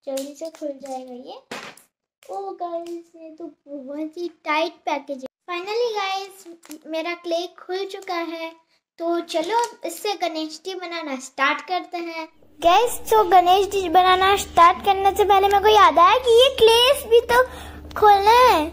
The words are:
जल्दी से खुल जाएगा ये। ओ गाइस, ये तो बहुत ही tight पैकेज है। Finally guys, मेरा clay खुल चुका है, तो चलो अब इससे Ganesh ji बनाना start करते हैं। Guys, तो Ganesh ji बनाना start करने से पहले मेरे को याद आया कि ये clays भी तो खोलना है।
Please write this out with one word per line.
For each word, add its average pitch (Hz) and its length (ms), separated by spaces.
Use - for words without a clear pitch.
जल्दी 277 280
से 320 140
खुल 311 200
जाएगा 262 320
ये। 302 280
ओ 392 300
गाइस, 339 600
ये 320 200
तो 349 100
बहुत 285 500
ही 349 100
tight 320 280
पैकेज 285 320
है। 254 100
Finally 415 440
guys, 392 520
मेरा 320 260
clay 339 240
खुल 381 260
चुका 392 300
है, 330 360
तो 339 220
चलो 339 380
अब 453 260
इससे 403 360
Ganesh 320 440
ji 381 100
बनाना 339 440
start 285 480
करते 359 320
हैं। 330 280
Guys, 381 400
तो 440 200
Ganesh 370 400
ji 381 200
बनाना 370 540
start - 420
करने 392 300
से 415 80
पहले 392 240
मेरे 403 120
को 392 160
याद 349 240
आया 381 200
कि 494 120
ये 539 160
clays 480 520
भी 453 120
तो 494 100
खोलना 415 440
है। 381 300